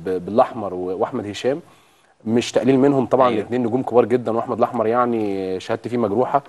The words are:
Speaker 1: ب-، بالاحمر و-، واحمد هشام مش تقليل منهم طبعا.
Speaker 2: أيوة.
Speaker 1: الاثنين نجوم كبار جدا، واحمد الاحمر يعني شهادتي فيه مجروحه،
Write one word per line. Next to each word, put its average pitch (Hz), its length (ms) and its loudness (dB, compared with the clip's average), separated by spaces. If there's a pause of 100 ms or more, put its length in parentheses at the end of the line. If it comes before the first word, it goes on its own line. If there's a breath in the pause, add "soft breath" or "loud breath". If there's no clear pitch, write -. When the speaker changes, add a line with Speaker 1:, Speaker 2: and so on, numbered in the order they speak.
Speaker 1:
ب-، 90 220 -4
بالاحمر 104 480 0
و-، 90 260 -6
واحمد 113 280 -4
هشام 127 340 -4 (640 soft breath)
مش 113 260 0
تقليل 127 280 4
منهم 135 260 4
طبعا. 127 240 4
Speaker 2:
أيوة. 110 100 0
Speaker 1:
الاثنين 120 240 -4
نجوم 120 200 -2
كبار 117 220 4
جدا، 117 260 0
واحمد 113 260 -2
الاحمر 117 300 0
يعني 107 720 0
شهادتي 113 300 -6
فيه 120 80 -2
مجروحه، 117 520 0